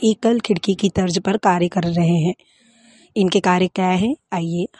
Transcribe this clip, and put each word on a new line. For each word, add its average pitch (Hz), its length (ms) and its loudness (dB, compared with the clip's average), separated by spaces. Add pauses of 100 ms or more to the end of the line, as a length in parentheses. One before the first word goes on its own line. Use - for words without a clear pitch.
एकल 226 380 2
खिड़की 196 340 -2
की 196 160 0
तर्ज 185 280 -2
पर 190 200 -2
कार्य 175 300 2
कर 175 160 -2
रहे 170 320 2
हैं। 165 180 0 (840)
इनके 190 240 2
कार्य 180 280 2
क्या 185 180 -2
हैं, 185 280 0 (180)
आइए 170 340 -4 (140)